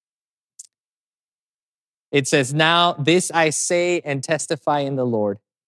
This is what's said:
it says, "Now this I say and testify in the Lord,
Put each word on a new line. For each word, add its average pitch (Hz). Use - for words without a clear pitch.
it 143
says, 139
"Now 170
this 160
I 160
say 175
and 139
testify 151
in 139
the 131
Lord, 104